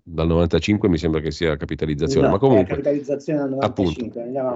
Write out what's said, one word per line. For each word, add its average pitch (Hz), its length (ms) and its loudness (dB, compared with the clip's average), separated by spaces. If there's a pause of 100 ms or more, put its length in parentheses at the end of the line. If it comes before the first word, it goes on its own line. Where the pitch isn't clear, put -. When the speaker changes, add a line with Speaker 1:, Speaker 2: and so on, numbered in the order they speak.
Speaker 1:
Dal 80 240 -4
novantacinque 85 640 2
mi 87 80 4
sembra 78 240 0
che 76 120 -4
sia 80 180 -2
la 76 60 -2
capitalizzazione, 76 720 0
Speaker 2:
No, - 40 2
Speaker 1:
ma 98 60 2
comunque, 127 260 6
Speaker 2:
è - 40 -8
capitalizzazione 143 720 -2
del 139 100 -2
novantacinque, 107 440 0 (100)
Speaker 1:
appunto, 107 160 -10
Speaker 2:
andiamo 127 360 -6